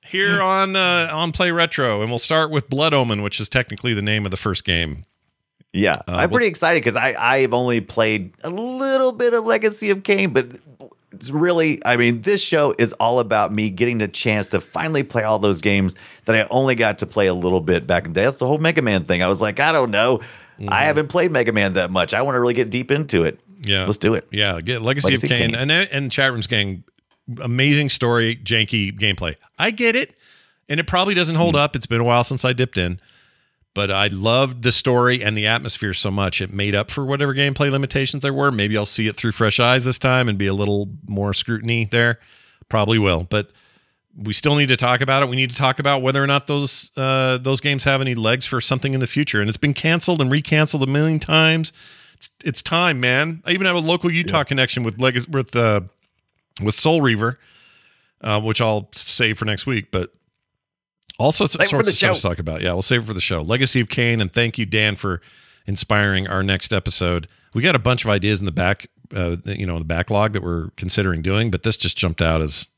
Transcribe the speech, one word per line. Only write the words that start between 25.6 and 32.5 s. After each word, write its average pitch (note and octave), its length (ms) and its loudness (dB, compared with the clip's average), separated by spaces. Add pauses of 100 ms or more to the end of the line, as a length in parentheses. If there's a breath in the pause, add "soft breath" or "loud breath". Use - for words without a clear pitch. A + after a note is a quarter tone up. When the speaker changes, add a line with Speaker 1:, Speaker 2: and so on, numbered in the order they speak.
Speaker 1:
and D3 400 0
chat C3+ 200 2
room's A2+ 160 -4
gang, G2 360 -4 (580)
amazing C#3 480 2
story, A#2 460 2
janky G#2+ 600 0
gameplay. G2 400 -2 (220 soft breath)
I F#3+ 140 0
get A3+ 240 0
it. - 200 -4 (540 soft breath)
And D3 100 0
it E3+ 60 -2
probably F#3+ 300 0
doesn't E3 200 0
hold E3 200 4
Speaker 2:
Mm. C#3+ 40 4
Speaker 1:
up. D3 160 0
It's B2 120 -6
been A#2 140 0
a - 20 2
while A#2+ 200 4
since B2+ 220 -2
I B2+ 80 0